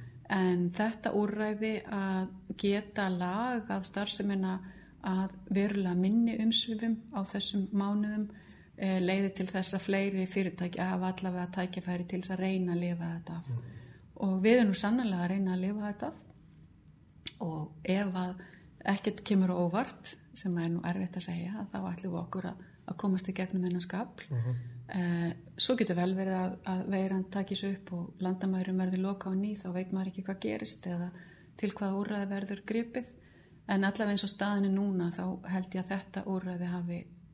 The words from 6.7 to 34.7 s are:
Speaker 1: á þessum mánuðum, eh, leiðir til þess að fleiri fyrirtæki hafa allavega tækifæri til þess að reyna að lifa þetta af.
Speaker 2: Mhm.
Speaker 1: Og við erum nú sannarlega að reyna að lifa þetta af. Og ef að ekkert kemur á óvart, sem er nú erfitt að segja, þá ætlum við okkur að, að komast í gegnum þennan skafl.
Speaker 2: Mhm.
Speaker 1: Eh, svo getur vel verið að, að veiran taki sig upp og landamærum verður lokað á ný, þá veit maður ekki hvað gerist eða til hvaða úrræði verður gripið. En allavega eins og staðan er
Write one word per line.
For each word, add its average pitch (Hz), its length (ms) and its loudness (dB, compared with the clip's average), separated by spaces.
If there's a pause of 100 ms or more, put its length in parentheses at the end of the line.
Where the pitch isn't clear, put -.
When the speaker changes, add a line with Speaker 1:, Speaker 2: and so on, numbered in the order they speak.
Speaker 1:
á 202 120 0
þessum 196 480 0
mánuðum, 208 560 2 (480)
eh, 190 240 2
leiðir 190 340 2
til 185 120 -2
þess 185 260 -2
að 185 80 0
fleiri 196 460 2
fyrirtæki 180 520 -2
hafa 185 340 2
allavega 180 380 -2
tækifæri 180 560 -2
til 185 140 -2
þess 190 100 -4
að 185 80 -2
reyna 185 340 2
að 170 60 2
lifa 175 240 0
þetta 165 340 -6
af. 170 120 -8
Speaker 2:
Mhm. 117 100 -2 (580)
Speaker 1:
Og 185 260 2
við 233 160 8
erum 220 80 8
nú 190 80 4
sannarlega 208 500 2
að 175 40 2
reyna 190 260 2
að 180 60 0
lifa 208 320 -2
þetta - 140 -6
af. 320 60 -6 (1300)
Og 160 320 -6 (120)
ef 196 300 2
að 180 220 -2 (500)
ekkert 202 380 0
kemur 190 280 6
á 180 60 0
óvart, 180 580 0 (180)
sem 175 240 -2
er 170 120 2
nú 170 120 0
erfitt 180 360 -2
að 180 100 -4
segja, 185 440 -4
þá 190 60 -4 (160)
ætlum 180 200 -6
við 170 160 -2
okkur 180 160 -4
að, - 100 -6 (320)
að - 100 -6
komast 190 320 0
í 190 40 -2
gegnum 185 300 -2
þennan 180 180 0
skafl. 190 480 -6
Speaker 2:
Mhm. 123 260 0 (340)
Speaker 1:
Eh, 170 440 0 (240)
svo - 200 4
getur 190 180 2
vel 180 180 2
verið 190 220 0
að, 185 200 0 (100)
að 185 240 -2
veiran 190 420 2
taki 196 240 -2
sig 196 220 -2
upp - 160 -12
og 175 260 -6
landamærum 185 580 0
verður 185 240 2
lokað 196 300 -2
á 185 40 0
ný, 208 220 0
þá 180 160 -6
veit 185 200 -2
maður 190 180 0
ekki 190 140 -6
hvað 190 140 -4
gerist 214 480 -4
eða 175 220 -2 (480)
til 208 140 -2
hvaða 196 300 -2
úrræði 208 280 -2
verður 196 360 -4
gripið. 233 400 -2 (640)
En 196 140 4
allavega 202 280 2
eins 202 120 2
og 196 60 -2
staðan 202 360 2
er 190 100 4